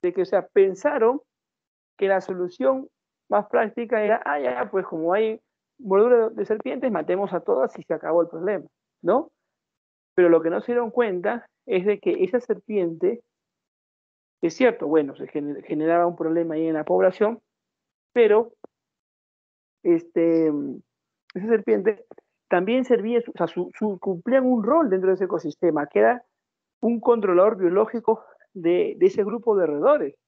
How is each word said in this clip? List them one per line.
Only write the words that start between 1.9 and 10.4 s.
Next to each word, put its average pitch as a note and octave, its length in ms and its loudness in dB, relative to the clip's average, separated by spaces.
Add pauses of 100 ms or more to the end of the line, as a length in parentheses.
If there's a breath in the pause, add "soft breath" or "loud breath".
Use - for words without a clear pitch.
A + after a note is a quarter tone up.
que F#3+ 100 0
la F#3+ 120 2
solución F#3+ 680 -4 (400)
más G#3 200 0
práctica A3+ 540 -2
era, G#3+ 220 0
"Ah, C#4+ 160 -2
ya, B3+ 140 -2
ya, B3 160 -6
pues F#3 160 -2
como E3 260 -4
hay A3 280 -2 (380)
mordura A3 520 2
de G3+ 140 -6
serpientes, B3+ 460 -4
matemos F3+ 420 -2
a F3 80 -4
todas - 380 -2
y E3+ 40 -18
se - 120 -4
acabó D#3+ 280 0
el E3 60 0
problema", F3+ 380 -6 (360)
¿no? A#3 280 0 (840)
Pero F3+ 140 4
lo E3 140 6